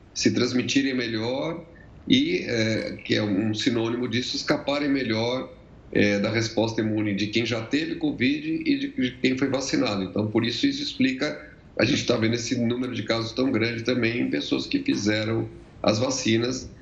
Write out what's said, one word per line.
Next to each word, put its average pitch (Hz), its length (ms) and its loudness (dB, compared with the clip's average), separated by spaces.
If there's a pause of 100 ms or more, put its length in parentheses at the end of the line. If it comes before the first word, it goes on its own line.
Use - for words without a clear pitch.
(140)
se - 180 2
transmitirem 127 640 2
melhor 123 680 -2 (440)
e, 160 380 4
é, 110 580 0
que 120 120 0
é 110 80 4
um 107 300 2
sinônimo 117 540 0
disso, 120 280 -2
escaparem 147 540 0
melhor, 123 600 0 (400)
é, 101 280 4
da 107 100 2
resposta 110 520 0
imune 107 340 0
de 104 120 0
quem 117 180 0
já 113 160 -2
teve 151 340 -2
covid 147 680 -2
e 139 120 2
de, 139 120 -2
de 127 220 -2 (100)
quem 131 160 2
foi 135 100 2
vacinado. 131 560 0
Então, 101 240 0
por 113 180 2
isso, 123 220 0
isso 139 160 -2
explica, 131 680 -2 (300)
a 113 60 6
gente 135 200 2
tá 120 120 2
vendo 113 180 2
esse 120 240 -2
número 120 340 0
de 110 100 -4
casos 113 280 -2
tão 131 200 0
grande 113 320 0
também 120 360 0
em 131 100 -2
pessoas - 380 -2
que - 120 0
fizeram 107 720 0 (320)
as 107 160 4
vacinas. 120 720 0 (120)